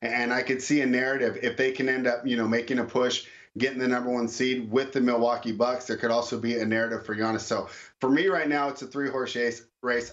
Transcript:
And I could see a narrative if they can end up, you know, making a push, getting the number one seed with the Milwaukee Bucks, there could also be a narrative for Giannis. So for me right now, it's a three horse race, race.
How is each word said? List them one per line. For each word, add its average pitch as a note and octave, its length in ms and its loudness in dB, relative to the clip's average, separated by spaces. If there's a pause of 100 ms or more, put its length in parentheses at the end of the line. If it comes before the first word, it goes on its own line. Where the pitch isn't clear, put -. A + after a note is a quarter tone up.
And A#2+ 320 0
I B2 80 2
could B2+ 220 -2
see D3 180 2
a C3+ 40 4
narrative B2+ 580 2
if A#2+ 140 -2
they C3 140 2
can C3 180 0
end B2+ 180 0
up, A#2+ 180 0
you B2 120 0
know, A2 100 2
making A#2 320 0
a A#2 40 2
push, B2 440 0 (280)
getting B2+ 220 0
the B2+ 100 0
number B2 220 0
one A#2+ 180 0
seed B2 440 -2
with C3+ 220 2
the C#3 60 0
Milwaukee A#2+ 520 2
Bucks, A#2+ 340 0
there A2+ 120 -2
could A#2 120 0
also A#2 300 0
be A#2 180 0
a A2 80 0
narrative A2+ 400 0
for G#2+ 100 -6
Giannis. A2 260 0
So G2+ 280 -4 (320)
for C3 80 2
me D#3 180 4
right E3 220 2
now, C#3+ 200 0
it's C3+ 120 -8
a B2+ 60 -10
three C#3 240 -4
horse B2+ 240 -2
race, A#2+ 260 -2 (220)
race. A#2+ 300 -2